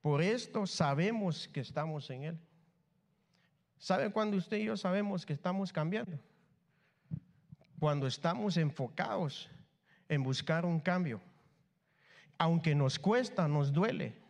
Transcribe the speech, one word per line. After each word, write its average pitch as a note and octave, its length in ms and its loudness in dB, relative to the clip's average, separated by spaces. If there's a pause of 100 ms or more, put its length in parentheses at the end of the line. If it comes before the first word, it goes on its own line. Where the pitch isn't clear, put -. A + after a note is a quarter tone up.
Por D3 200 2
esto G#3+ 460 0
sabemos F3 800 0
que - 140 -8
estamos D3+ 500 -6
en C3 140 -8
él". E3 140 -8 (1400)
¿Sabe F#3 320 0
cuándo G#3+ 260 0
usted F#3 200 -2
y G#3+ 80 -2
yo G#3+ 120 -2
sabemos G3 480 -2
que D3+ 80 -4
estamos F#3 400 -2
cambiando? E3+ 460 -4 (1600)
Cuando D3 260 2
estamos F3 520 0
enfocados D3 920 -2 (580)
en D3 140 2
buscar D3 420 0
un E3+ 160 2
cambio. F3 400 0 (1200)
Aunque E3 380 4
nos C#3 240 4
cuesta, G#3 480 2
nos C#3+ 260 2
duele. C#3+ 400 0 (160)